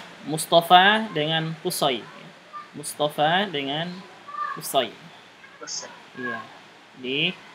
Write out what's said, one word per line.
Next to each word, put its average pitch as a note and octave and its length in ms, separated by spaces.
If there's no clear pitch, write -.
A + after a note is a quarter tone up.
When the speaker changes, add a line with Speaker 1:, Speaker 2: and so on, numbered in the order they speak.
Speaker 1:
Mustafa F3+ 880
dengan D#3+ 480
Kusoi. C#3 400
Mustafa D3+ 720
dengan D3 400
Kusoi. C3 320
Speaker 2:
Kusoi. - 240
Speaker 1:
Iya. A#2+ 240
Di C#3 320